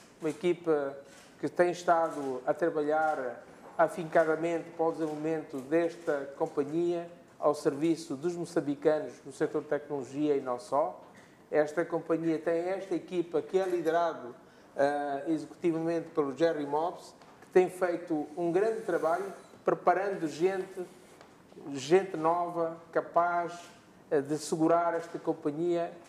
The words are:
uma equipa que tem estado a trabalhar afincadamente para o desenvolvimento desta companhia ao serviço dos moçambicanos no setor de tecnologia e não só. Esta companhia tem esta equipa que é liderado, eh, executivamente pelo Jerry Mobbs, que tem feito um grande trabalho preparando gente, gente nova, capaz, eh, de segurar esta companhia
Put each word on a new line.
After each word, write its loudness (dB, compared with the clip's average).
uma -2
equipa 0
que -2
tem 4
estado 0
a 2
trabalhar -2
afincadamente 2
para 2
o 2
desenvolvimento -4
desta 0
companhia -2
ao 4
serviço 0
dos -4
moçambicanos 0
no -14
setor -2
de -14
tecnologia -2
e 0
não -4
só. -2
Esta 2
companhia 0
tem 0
esta -4
equipa -2
que -2
é 4
liderado, 0
eh, 0
executivamente -2
pelo 0
Jerry 2
Mobbs, -2
que -20
tem 6
feito -2
um 0
grande 2
trabalho 0
preparando 2
gente, -2
gente 4
nova, 0
capaz, 0
eh, 4
de -2
segurar 2
esta -6
companhia -2